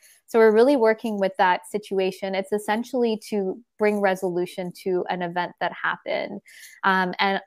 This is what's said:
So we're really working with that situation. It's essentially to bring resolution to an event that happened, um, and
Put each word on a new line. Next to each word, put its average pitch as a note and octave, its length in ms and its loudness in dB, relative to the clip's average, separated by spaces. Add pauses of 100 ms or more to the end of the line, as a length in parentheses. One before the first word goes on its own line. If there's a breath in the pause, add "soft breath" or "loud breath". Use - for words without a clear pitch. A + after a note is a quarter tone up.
(280 soft breath)
So - 100 0
we're A3 160 8
really B3+ 220 4
working A3 420 0
with F#3+ 200 0
that F3+ 240 2 (100)
situation. F#3+ 640 -2
It's G3 160 -4
essentially A3 680 -2 (100)
to F#3+ 280 -4 (200)
bring G#3 240 0
resolution F3+ 680 -2 (120)
to F3+ 260 -2
an F#3 120 -4
event F3 400 -6
that F3+ 120 -2
happened, - 680 -6 (420 loud breath)
um, F#3 360 0
and G3 280 0